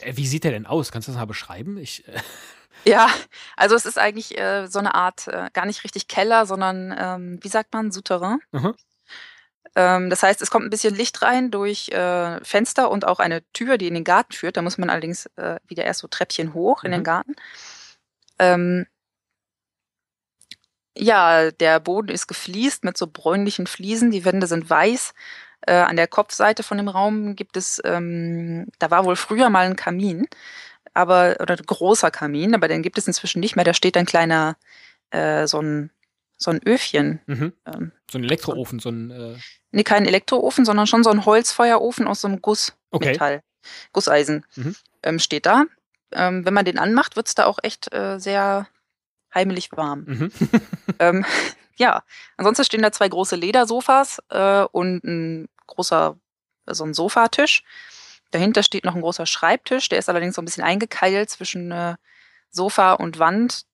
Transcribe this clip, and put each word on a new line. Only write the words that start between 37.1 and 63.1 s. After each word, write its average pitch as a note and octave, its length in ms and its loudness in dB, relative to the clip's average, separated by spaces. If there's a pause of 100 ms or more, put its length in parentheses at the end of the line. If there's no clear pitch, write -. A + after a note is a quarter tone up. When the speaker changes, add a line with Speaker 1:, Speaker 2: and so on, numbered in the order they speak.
Speaker 1:
Mhm. C#3+ 260 -4 (140)
Speaker 2:
Ähm, - 260 -10 (180)
Speaker 1:
So C3 80 -8
ein B2 60 -4
Elektroofen, B2+ 540 -4
so A#2+ 120 -8
ein, A#2 200 -10
äh A#2+ 260 -14 (360)
Speaker 2:
Nee, G#3 120 2
kein G#3 220 4
Elektroofen, B3 580 2
sondern G#3 220 2
schon A#3 180 4
so A3+ 60 6
ein G#3 160 2
Holzfeuerofen A#3 800 2
aus G3+ 160 -4
so G3+ 60 -2
einem F#3+ 120 -4
Guss, - 340 -2 (160)
Speaker 1:
Okay. D3 220 0
Speaker 2:
Metall, D3 300 -2 (500)
Gusseisen, D3+ 640 2
Speaker 1:
Mhm. C#3 220 -6 (260)
Speaker 2:
ähm, E3 160 -2
steht D3 260 -4
da. A#3+ 200 6 (480)
Ähm, F3+ 340 0
wenn F#3+ 80 2
man G3+ 100 4
den F3+ 140 0
anmacht, A3+ 380 0
wird's - 180 -4
da G#3 120 4
auch G3+ 160 2
echt, - 300 -8
äh, G3 260 -6
sehr G3 500 -2 (640)
heimelig F#3 380 -2
warm. D3 340 -6
Speaker 1:
Mhm. D3 260 -4
<laughs> - 380 0 (280)
Speaker 2:
Ähm, F3 280 4
<laughs> - 400 -6 (100)
ja, - 280 2 (340)
ansonsten A3 260 2
stehen A3 160 0
da G#3+ 120 4
zwei G3+ 160 2
große F3+ 280 -2
Ledersofas, B3 920 2
äh, G3 320 4 (100)
und F3+ 320 -2
ein E3 440 -6 (180)
großer, D#3+ 500 0 (500)
so D#3 180 -8
ein D#3 100 -6
Sofatisch. A3+ 720 2 (640)
Dahinter G3+ 320 2
steht - 240 -2
noch F3 80 0
ein E3+ 80 -4
großer E3 240 -4
Schreibtisch, B3+ 640 0
der F3 80 2
ist - 100 -2
allerdings F3 280 -2
so F3+ 60 -6
ein E3 40 -10
bisschen E3+ 180 -6
eingekeilt G3 640 0
zwischen, F3+ 440 -10
äh, F3 240 -6 (540)
Sofa F#3 440 2
und D#3+ 240 -4